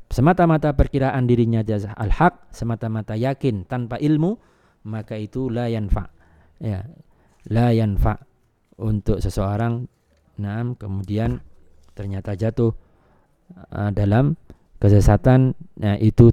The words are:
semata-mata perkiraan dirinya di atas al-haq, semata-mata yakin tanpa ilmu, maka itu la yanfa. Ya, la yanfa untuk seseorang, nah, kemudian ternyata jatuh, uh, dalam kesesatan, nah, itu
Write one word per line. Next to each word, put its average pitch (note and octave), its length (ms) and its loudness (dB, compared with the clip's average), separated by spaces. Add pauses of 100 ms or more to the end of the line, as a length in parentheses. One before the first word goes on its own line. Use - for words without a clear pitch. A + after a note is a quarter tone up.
(120)
semata-mata D#3 640 2
perkiraan C3 480 0
dirinya A#2 400 2
di A2 80 -4
atas G#2 160 -4
al-haq, - 640 -2
semata-mata A2 640 -6
yakin A#2+ 480 -2
tanpa A#2+ 320 -8
ilmu, D#3 400 0 (480)
maka G#2+ 320 -10
itu B2 320 -8
la A#2+ 240 -4
yanfa. G#2 400 -4 (480)
Ya, G2 240 -6 (640)
la A#2 240 2
yanfa G#2+ 480 0 (560)
untuk G#2 420 -2
seseorang, G#2+ 680 -4 (480)
nah, G2+ 240 -6 (160)
kemudian G2+ 640 -6 (560)
ternyata G2 400 -8
jatuh, A2+ 400 -2 (960)
uh, G2+ 240 -4
dalam G#2+ 400 2 (400)
kesesatan, G#2+ 800 4 (240)
nah, G#2 160 0
itu A2 360 6